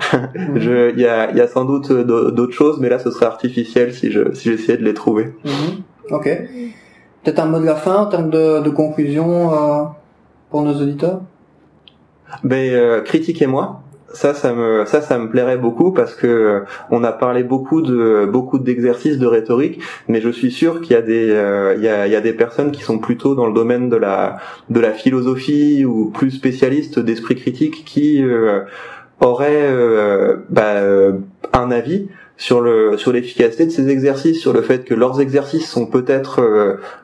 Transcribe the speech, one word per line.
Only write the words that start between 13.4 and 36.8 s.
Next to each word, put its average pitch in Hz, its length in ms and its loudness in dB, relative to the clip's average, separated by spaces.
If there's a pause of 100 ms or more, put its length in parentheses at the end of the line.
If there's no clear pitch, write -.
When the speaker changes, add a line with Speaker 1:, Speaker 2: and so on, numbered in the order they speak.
Speaker 1:
Ça, 143 220 0
ça 131 180 -2
me, 113 340 0
ça, 147 160 2
ça 143 160 0
me 113 100 -6
plairait 123 280 2
beaucoup 123 360 2
parce 123 220 0
que, - 120 -2
euh, 110 340 2 (300)
on 117 140 2
a 117 80 2
parlé 123 320 0
beaucoup 135 360 -2
de, 113 500 2
beaucoup 127 280 0
d'exercices 123 600 0
de 127 80 0
rhétorique, 117 540 0 (280)
mais 113 120 0
je 113 100 0
suis 120 200 -2
sûr 165 300 -2
qu'il 170 120 0
y 120 40 6
a 117 60 2
des, 113 280 0
euh, 101 460 0
il 107 80 -6
y 113 40 2
a, 104 200 0
il 107 40 0
y 110 40 4
a 104 40 0
des 113 120 0
personnes 143 400 -2
qui - 100 -12
sont 113 160 -2
plutôt 127 380 -2
dans 120 100 0
le 110 60 0
domaine 123 360 0
de 117 80 2
la, 98 420 -2 (300)
de 117 120 0
la 113 120 4
philosophie 135 920 0
ou 110 260 0
plus 131 220 -2
spécialistes 131 640 -2
d'esprit 113 380 -2
critique 147 480 -4
qui, 147 360 0
euh, 113 420 0 (580)
auraient, 143 500 2
euh, 107 680 2 (100)
bah, 107 280 0
euh, 98 360 4 (400)
un 123 180 0
avis 123 380 -2 (300)
sur 123 240 2
le, 110 340 4
sur 123 160 0
l'efficacité 123 540 0
de 165 40 0
ces 139 200 0
exercices, 139 500 0
sur - 140 0
le 113 80 2
fait 127 240 0
que - 80 -2
leurs 123 260 2
exercices 139 500 -2
sont 120 140 -2
peut-être, 131 560 0
euh, 107 360 2 (280)